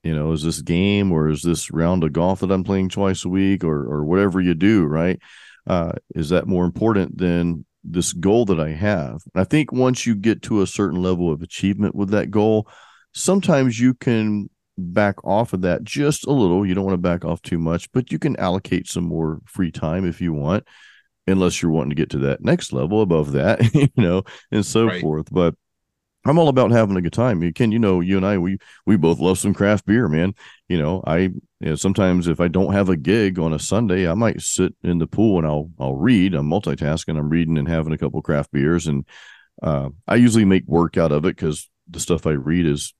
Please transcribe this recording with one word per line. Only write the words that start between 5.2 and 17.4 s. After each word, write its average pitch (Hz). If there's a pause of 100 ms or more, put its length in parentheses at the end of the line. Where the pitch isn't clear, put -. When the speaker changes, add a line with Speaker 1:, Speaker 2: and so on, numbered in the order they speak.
Speaker 1:
Uh, 85 (220)
is 78
that 87
more 90
important 98
than 87 (200)
this 87
goal 98
that 87
I 78
have? 80 (120)
And 92
I 95
think 151
once 127
you 113
get 101
to 107
a 92
certain 90
level 90
of 78
achievement 98
with 98
that 104
goal, 107 (440)
sometimes 143
you 127
can 107 (280)
back 95
off 107
of 92
that 90
just 143
a 139
little. 101
You 90
don't 95
wanna 95
back 87
off 82